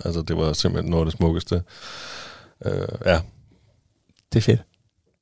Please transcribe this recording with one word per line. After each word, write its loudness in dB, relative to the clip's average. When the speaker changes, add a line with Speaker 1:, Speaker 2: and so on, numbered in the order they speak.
Speaker 1:
Altså, -2
det -4
var 0
simpelthen 0
noget 4
af 2
det -6
smukkeste. 2
Øh, -2
ja. 4
Speaker 2:
Det 6
er 2
fedt. 4